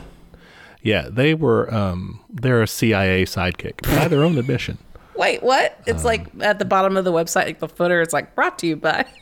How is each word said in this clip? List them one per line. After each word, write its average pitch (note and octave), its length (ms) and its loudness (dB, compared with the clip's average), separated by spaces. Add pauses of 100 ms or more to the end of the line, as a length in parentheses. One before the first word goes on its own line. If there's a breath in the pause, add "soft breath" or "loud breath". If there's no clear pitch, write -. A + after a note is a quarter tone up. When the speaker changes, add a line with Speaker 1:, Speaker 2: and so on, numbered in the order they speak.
(840 loud breath)
Speaker 1:
Yeah, F#2+ 260 0
they C3+ 240 2
were, B2+ 400 2
um, G2 460 -4 (100)
they're B2 320 0
a G#2+ 60 2
C A2+ 260 0
I G2 120 2
A F#2 200 2
sidekick, - 560 -6 (140)
by C#3 120 2
their D3 160 2
own E3 140 2
admission. C3 400 -4 (200)
Speaker 2:
<laughs> - 180 -20
Wait, - 280 0
what? C4+ 420 2
It's A3+ 160 -2
Speaker 1:
Um, D#3+ 40 -4
Speaker 2:
like, A3+ 220 0 (140)
at G#3 180 2
the G3+ 60 -2
bottom F#3+ 320 2
of F#3 80 0
the F#3 60 2
website, E3+ 340 0
like, - 140 -8
the D#3+ 80 -6
footer, F3 340 0
it's D#3+ 120 -2
like, C#3+ 220 -4
"Brought E4 240 0
to E3+ 80 -4
you D#3+ 80 0
by." D3+ 340 0
<laughs> - 120 -20